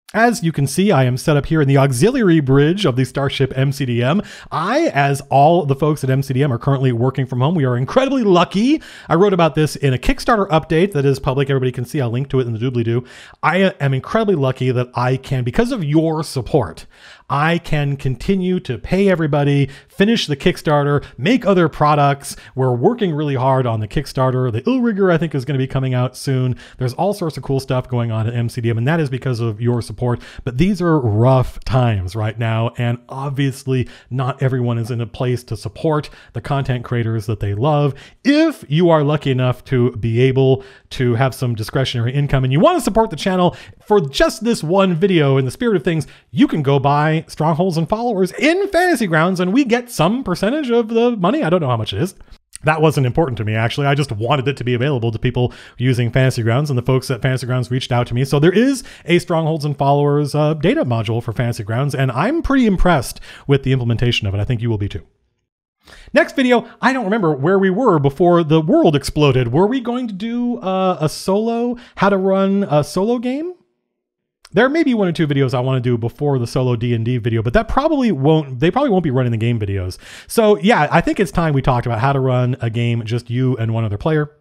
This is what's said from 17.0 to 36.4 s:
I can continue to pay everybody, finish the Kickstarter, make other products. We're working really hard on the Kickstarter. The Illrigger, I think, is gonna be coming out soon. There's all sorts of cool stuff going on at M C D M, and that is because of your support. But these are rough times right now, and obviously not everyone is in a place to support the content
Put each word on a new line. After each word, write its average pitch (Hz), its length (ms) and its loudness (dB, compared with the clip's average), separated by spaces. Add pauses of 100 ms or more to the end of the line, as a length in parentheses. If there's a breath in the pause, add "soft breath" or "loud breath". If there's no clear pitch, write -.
I 156 300 0
can 143 360 -2
continue 180 640 -2
to 120 180 -8
pay 196 300 2
everybody, 143 600 2 (180 loud breath)
finish 214 380 0
the 147 100 -4
Kickstarter, 147 720 0 (140 loud breath)
make 196 260 0
other 180 240 4
products. 143 640 0 (200 loud breath)
We're 127 180 0
working 185 400 0
really 147 220 -2
hard 131 320 0
on 110 120 -2
the 107 80 -6
Kickstarter. 127 640 -2
The 107 120 -4
Illrigger, 233 500 0
I 160 60 2
think, 160 160 -4
is 131 100 -4
gonna 139 140 -2
be 131 80 -2
coming 131 260 -4
out 127 240 -2
soon. 127 380 -2 (240 loud breath)
There's 127 160 -4
all 196 180 -2
sorts 170 240 -6
of 131 60 -12
cool 135 160 -2
stuff 131 280 -4
going 117 240 -2
on 110 140 -2
at 117 80 -4
M 117 160 -2
C - 100 -8
D 117 120 0
M, 113 80 -2
and 117 80 -2
that 165 120 2
is 147 120 -2
because 127 280 -4
of 113 220 -4
your 120 220 0
support. - 160 -14 (460 loud breath)
But 123 120 -4
these 175 240 2
are 170 160 4
rough 123 680 2
times 110 500 0
right 110 240 -6
now, 113 380 -2
and 120 220 -2 (100)
obviously 131 800 -4 (200 loud breath)
not 131 320 -4
everyone 123 360 0
is 117 140 -4
in 117 100 -4
a 117 40 -4
place 123 380 -4
to 113 140 -10
support - 520 -4 (220 loud breath)
the - 80 -10
content 135 460 -4